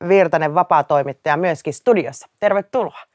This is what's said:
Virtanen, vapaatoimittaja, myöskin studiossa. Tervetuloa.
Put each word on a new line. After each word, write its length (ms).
Virtanen, 480
vapaatoimittaja, 840
myöskin 360
studiossa. 540
Tervetuloa. 580